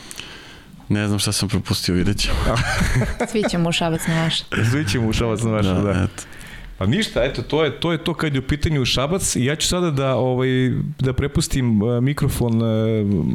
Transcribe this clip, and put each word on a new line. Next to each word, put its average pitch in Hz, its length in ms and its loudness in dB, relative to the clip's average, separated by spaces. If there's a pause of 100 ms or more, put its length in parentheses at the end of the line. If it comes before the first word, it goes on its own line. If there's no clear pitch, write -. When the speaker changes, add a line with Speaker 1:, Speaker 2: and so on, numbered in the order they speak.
(880)
Speaker 1:
ne 104 200 0
znam 101 100 0
šta 104 140 0
sam 101 160 -2
propustio, - 460 -2
vidjet 90 240 2
ćemo. - 180 0 (520)
Speaker 2:
<laughs> 127 420 -2
Svi 214 200 0
ćemo 170 180 0
u 175 40 0
Šabac 165 340 -2
na 165 160 0
vaše. 165 220 -2 (260)
Speaker 3:
Svi 143 180 0
ćemo 113 200 0
u 110 40 0
Šabac 113 300 0
na 113 80 0
vaše, 104 180 2
Speaker 1:
Da, 92 120 2
Speaker 3:
da. 101 100 2
Speaker 1:
eto. 92 320 0 (560)
Speaker 3:
Pa 92 80 -2
ništa, 131 380 0
eto, 123 180 -2
to 151 220 0
je, 143 160 -2
to 170 120 0
je 160 120 0
to 175 100 -2
kad 151 200 0
je 135 40 0
u 127 40 0
pitanju 143 420 0
Šabac. 151 520 0
Ja 135 200 2
ću - 120 -2
sada 175 220 0
da, 135 260 0
ovaj, 127 320 2 (500)
da 131 140 2
prepustim, 127 720 2
e, 120 180 2
mikrofon, 120 600 2
e, 110 420 2 (300)